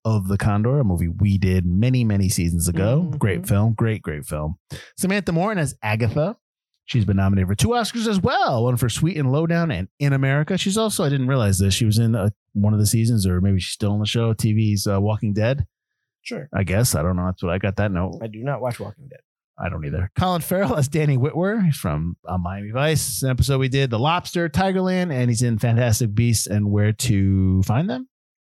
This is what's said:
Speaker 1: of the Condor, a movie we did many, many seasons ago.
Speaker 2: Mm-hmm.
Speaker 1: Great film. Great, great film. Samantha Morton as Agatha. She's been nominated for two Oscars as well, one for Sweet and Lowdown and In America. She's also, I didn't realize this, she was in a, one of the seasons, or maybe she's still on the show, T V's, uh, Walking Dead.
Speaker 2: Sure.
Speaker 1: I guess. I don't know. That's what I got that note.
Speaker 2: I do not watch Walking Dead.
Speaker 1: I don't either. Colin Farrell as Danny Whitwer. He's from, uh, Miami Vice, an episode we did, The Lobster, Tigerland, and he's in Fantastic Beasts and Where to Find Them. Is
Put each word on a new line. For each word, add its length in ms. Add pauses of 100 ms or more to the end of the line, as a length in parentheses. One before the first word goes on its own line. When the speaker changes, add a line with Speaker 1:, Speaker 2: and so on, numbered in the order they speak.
Speaker 1:
of 240
the 80
Condor, 440
a 40
movie 240
we 300
did 260
many, 400
many 240
seasons 400
ago. 380
Speaker 2:
Mm-hmm. 100
Speaker 1:
Great 320
film. 240
Great, 300
great 240
film. 320 (400)
Samantha 340
Morton 260
as 240
Agatha. 540 (480)
She's 220
been 100
nominated 320
for 80
two 140
Oscars 360
as 140
well, 440
one 120
for 140
Sweet 260
and 160
Lowdown 400
and 160 (100)
In 140
America. 460
She's 180
also, 260
I 60
didn't 180
realize 320
this, 160
she 120
was 120
in 160
a, 160 (220)
one 220
of 40
the 80
seasons, 400
or 140
maybe 180
she's 140
still 200
on 80
the 60
show, 280
T 180
V's, 340
uh, 140
Walking 320
Dead. 340 (560)
Speaker 2:
Sure. 320
Speaker 1:
I 80
guess. 320
I 80
don't 140
know. 80
That's 180
what 120
I 40
got 180
that 140
note. 320
Speaker 2:
I 40
do 180
not 160
watch 180
Walking 300
Dead. 120 (380)
Speaker 1:
I 120
don't 160
either. 320
Colin 240
Farrell 340
as 100
Danny 300
Whitwer. 480
He's 140
from, 380 (120)
uh, 80
Miami 360
Vice, 500
an 80
episode 280
we 120
did, 200
The 80
Lobster, 520
Tigerland, 600
and 200
he's 120
in 160
Fantastic 560
Beasts 320
and 240
Where 220
to 720
Find 280
Them. 120
Is 60 (340)